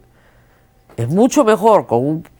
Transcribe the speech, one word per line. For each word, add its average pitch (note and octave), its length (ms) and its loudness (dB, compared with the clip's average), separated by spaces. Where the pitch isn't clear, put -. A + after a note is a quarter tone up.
Es A#2 120 -6
mucho G3 360 0
mejor G#3+ 420 2
con A#2+ 200 -2
un D#3 220 -8